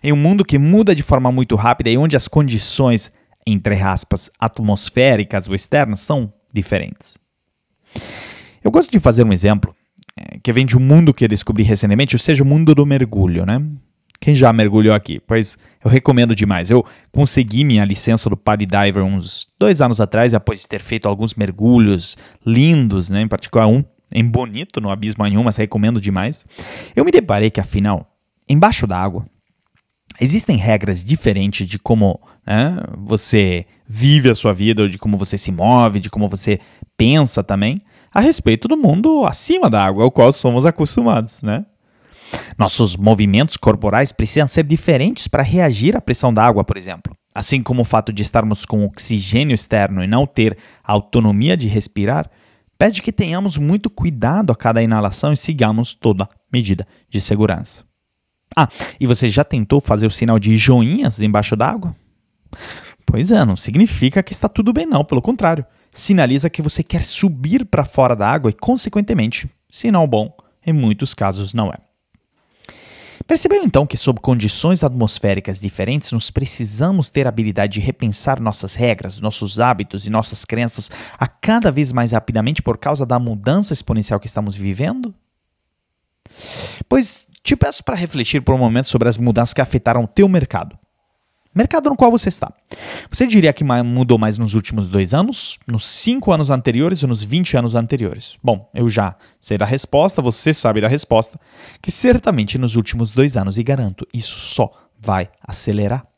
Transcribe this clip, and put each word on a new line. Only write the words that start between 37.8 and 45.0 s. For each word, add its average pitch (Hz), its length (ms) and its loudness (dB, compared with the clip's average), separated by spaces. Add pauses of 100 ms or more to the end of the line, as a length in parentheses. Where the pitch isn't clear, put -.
a - 60 0
respeito 233 480 2
do 311 100 0
mundo 254 480 2
acima - 440 0
da 107 140 2
água, 98 200 0
ao 127 80 4
qual 120 200 6
somos 127 340 0
acostumados, 160 800 0
né? 117 220 -4 (920)
Nossos 98 400 0
movimentos 104 580 2
corporais 107 560 0
precisam 143 360 -2
ser 160 180 0
diferentes 156 640 0